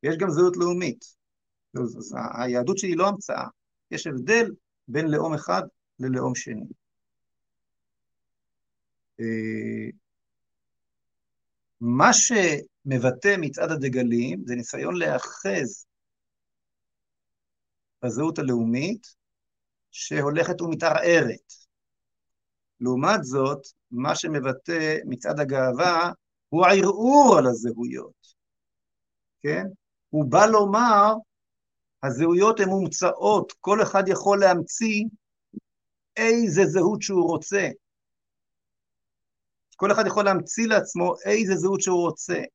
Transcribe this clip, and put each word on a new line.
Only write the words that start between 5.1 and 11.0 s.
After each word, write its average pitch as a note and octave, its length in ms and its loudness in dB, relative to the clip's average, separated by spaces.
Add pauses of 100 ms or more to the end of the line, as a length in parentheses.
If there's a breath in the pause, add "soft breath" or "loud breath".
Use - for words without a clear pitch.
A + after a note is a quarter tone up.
לאום D#3 240 0
אחד C#3+ 280 -2 (360)
ללאום C3 360 -4
שני. - 320 -10 (2500)
אה, A2 680 -6 (1900)